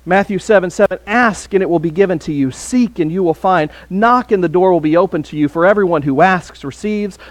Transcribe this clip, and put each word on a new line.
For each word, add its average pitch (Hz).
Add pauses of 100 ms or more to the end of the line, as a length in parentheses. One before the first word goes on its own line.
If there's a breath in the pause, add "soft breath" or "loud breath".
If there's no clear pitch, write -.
Matthew 190
seven 185
seven, 185
"Ask 220
and 190
it 180
will 170
be 160
given 180
to 156
you. 139
Seek -
and 160
you 185
will 165
find. 175 (200 loud breath)
Knock 233
and 196
the 170
door 180
will 165
be 156
open 180
to 151
you. 147
For 165
everyone 185
who 139
asks 185
receives, 208 (140)